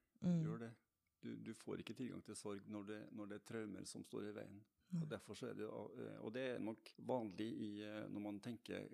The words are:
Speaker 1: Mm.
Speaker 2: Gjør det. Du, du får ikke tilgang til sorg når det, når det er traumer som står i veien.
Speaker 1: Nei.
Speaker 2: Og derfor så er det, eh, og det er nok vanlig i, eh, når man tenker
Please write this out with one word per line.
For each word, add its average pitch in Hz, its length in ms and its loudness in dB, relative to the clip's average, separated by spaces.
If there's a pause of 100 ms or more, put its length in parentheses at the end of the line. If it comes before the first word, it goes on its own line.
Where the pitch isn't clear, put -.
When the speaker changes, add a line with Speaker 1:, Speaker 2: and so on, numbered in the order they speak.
(220)
Speaker 1:
Mm. 175 220 8
Speaker 2:
Gjør 113 140 2
det. 117 160 -4 (480)
Du, 113 140 -2
du 110 180 -4
får 101 260 0
ikke 110 160 -2
tilgang 113 280 -2
til 107 120 -6
sorg 101 320 -2
når 104 180 -2
det, 107 260 -4
når 104 160 -4
det 101 60 -2
er 104 120 -8
traumer 107 400 -2
som 107 180 -6
står 107 240 0
i 107 40 -2
veien. 101 280 -6 (300)
Speaker 1:
Nei. 170 120 4
Speaker 2:
Og 156 60 2
derfor 110 260 -2
så 120 160 -2
er 107 40 -2
det, 104 120 0
eh, 110 540 -2
og 113 120 -2
det 123 100 2
er 123 160 2
nok 107 400 -2
vanlig 113 500 4 (120)
i, 104 220 0
eh, 107 260 -2
når 101 140 0
man 104 180 0
tenker 101 540 -2